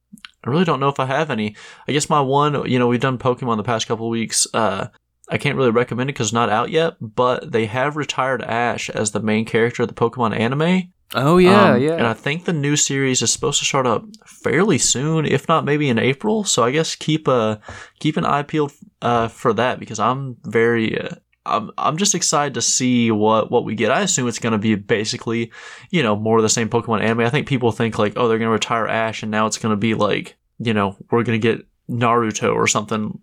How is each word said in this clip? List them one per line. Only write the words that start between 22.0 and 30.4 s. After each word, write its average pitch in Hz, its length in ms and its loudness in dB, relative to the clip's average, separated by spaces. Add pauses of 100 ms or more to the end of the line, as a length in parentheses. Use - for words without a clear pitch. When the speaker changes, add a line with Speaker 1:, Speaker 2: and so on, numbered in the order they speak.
Speaker 1:
excited 147 380 0
to 117 80 -6
see 120 500 2
what, 107 400 2
what 120 120 2
we 110 120 -6
get. 113 160 2
I 165 80 2
assume 139 260 0
it's 113 140 -4
gonna 113 180 0
be 110 160 2
basically, 113 800 -4 (380)
you 170 120 2
know, 107 140 2
more 110 220 2
of 110 40 6
the 107 60 4
same 113 200 0
Pokemon 110 340 0
anime. 117 180 2
I 117 100 2
think 147 160 0
people 120 240 0
think, 113 300 -2
like, 104 160 0
"Oh, 123 100 2
they're 113 120 4
gonna 113 120 0
retire 110 380 0
Ash 110 340 -2
and 110 80 -6
now 110 160 2
it's 107 120 -4
gonna 107 180 0
be, 110 180 0
like, 98 420 -2 (220)